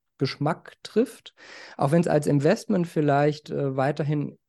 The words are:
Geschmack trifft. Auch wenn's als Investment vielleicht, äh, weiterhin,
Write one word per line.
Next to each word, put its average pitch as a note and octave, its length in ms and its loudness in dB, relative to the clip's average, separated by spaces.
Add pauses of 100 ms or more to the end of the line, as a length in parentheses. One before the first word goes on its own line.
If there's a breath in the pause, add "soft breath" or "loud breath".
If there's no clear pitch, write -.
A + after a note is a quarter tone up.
(220)
Geschmack C#3+ 520 -2 (100)
trifft. - 500 -2 (440 loud breath)
Auch C#3+ 160 2
wenn's E3+ 160 4
als D3+ 180 2
Investment E3 600 2
vielleicht, D3 640 0
äh, C#3 260 -2
weiterhin, C#3+ 560 -2 (160)